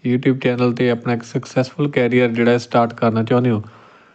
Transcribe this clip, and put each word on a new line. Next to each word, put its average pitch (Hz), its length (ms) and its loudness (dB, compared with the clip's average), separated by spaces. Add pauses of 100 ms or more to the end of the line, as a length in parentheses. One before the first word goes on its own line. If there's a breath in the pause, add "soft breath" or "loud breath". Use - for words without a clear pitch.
YouTube 127 320 2
ਚੈਨਲ 123 320 2
'ਤੇ 123 180 0
ਆਪਣਾ 117 240 -2
ਇੱਕ 117 100 -6
ਸਕਸੈਸਫੁਲ 135 680 -4
ਕੈਰੀਅਰ 123 380 2
ਜਿਹੜਾ 117 220 2
ਹੈ 120 60 4
ਸਟਾਰਟ 117 360 0
ਕਰਨਾ 113 300 0
ਚਾਹੁੰਦੇ 123 260 2
ਹੋ, 104 140 0 (520 loud breath)